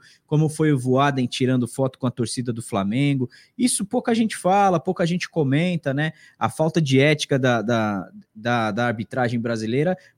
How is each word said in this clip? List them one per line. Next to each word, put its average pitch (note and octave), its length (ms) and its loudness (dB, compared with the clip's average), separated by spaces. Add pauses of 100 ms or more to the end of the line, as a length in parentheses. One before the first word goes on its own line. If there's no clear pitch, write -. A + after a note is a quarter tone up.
(280)
como D3+ 220 2
foi D3+ 240 2
o C#3 40 2
Voaden C3 480 2
tirando B2 440 0
foto C3+ 280 -4
com - 80 -4
a B2 60 -2
torcida B2 400 -4
do A2+ 100 -6
Flamengo. B2 680 0 (280)
Isso A#3+ 280 0
pouca B3 280 -2
gente A3+ 220 0
fala, F#3+ 420 4
pouca F3 280 -2
gente E3+ 240 -2
comenta, D3+ 640 0
né? D3+ 180 -2 (260)
A A2 120 -2
falta D#3+ 320 0
de C3+ 180 4
ética D3 400 2
da, B2 220 2
da, G#2+ 500 -2 (240)
da, A2+ 360 -2
da A#2 160 0
arbitragem A#2+ 520 -2
brasileira A#2 580 -2 (200)